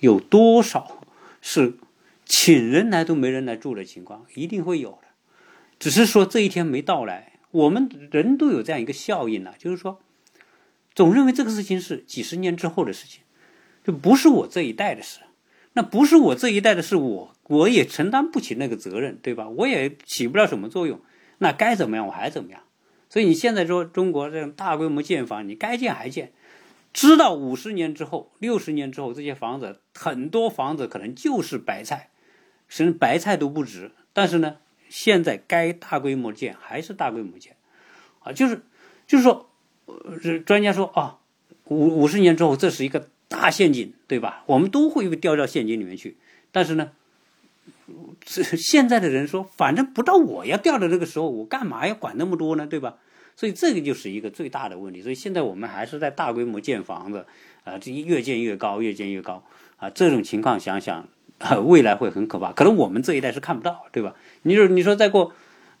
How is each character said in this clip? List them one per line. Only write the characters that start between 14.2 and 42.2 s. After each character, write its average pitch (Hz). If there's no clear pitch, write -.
我 202
这 175
一 117
代 185
的 110
事。 -
那 233
不 247
是 302
我 175
这 247
一 202
代 214
的 175
事， 202
我， 117
我 151
也 202
承 175
担 277
不 302
起 -
那 135
个 113
责 101
任， 135
对 123
吧？ 110
我 175
也 143
起 -
不 139
了 208
什 131
么 101
作 175
用， 98
那 165
该 220
怎 147
么 110
样 107
我 -
还 104
怎 147
么 90
样。 -
所 220
以 -
你 165
现 226
在 185
说 175
中 185
国 143
这 156
种 147
大 165
规 160
模 147
建 147
房， 107
你 104
该 240
建 240
还 120
建， 139
知 302
道 262
五 135
十 214
年 165
之 151
后、 143
六 220
十 160
年 139
之 127
后， 123
这 147
些 143
房 131
子， 104
很 139
多 226
房 147
子 131
可 -
能 110
就 254
是 139
白 104
菜， -
甚 160
至 170
白 139
菜 185
都 143
不 147
值。 101
但 202
是 165
呢， 151
现 190
在 127
该 170
大 170
规 135
模 117
建 104
还 127
是 110
大 127
规 113
模 90
建， -
啊， 131
就 262
是， 233
就 285
是 247
说， -
呃， 165
专 208
家 202
说 185
啊， -
五， 156
五 147
十 190